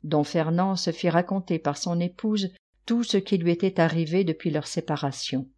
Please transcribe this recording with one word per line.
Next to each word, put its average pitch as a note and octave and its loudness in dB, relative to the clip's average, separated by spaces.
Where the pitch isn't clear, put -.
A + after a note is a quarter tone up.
Don D3+ 0
Fernand F3 0
se F3+ -2
fit F3 0
raconter F3 0
par D3 -2
son F3 -2
épouse F#3+ -2
tout A#3 0
ce G#3+ 2
qui G3 2
lui E3+ 2
était F#3+ 0
arrivé E3 2
depuis E3 -2
leur D3+ -2
séparation. C#3 -4